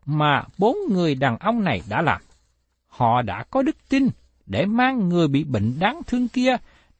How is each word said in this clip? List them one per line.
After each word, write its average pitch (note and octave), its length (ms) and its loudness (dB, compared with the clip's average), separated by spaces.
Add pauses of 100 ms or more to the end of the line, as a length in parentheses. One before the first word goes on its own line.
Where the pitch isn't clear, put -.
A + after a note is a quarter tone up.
mà D3 400 2 (140)
bốn A#3 180 2 (140)
người F3 240 2
đàn C3 240 0
ông A3 260 -2
này A#2+ 240 -2
đã A2+ 140 -2
làm. A#2 180 0 (640)
Họ A#2+ 360 0
đã G#2 280 -8
có C4 120 0
đức C#4+ 140 -2 (120)
tin C4+ 200 2 (380)
để G#2+ 200 -2
mang A#3+ 420 0
người E3+ 200 2
bị C#3+ 160 0
bệnh B2 340 -2
đáng G#3 280 -2
thương B3 220 -2
kia B3+ 280 0 (440)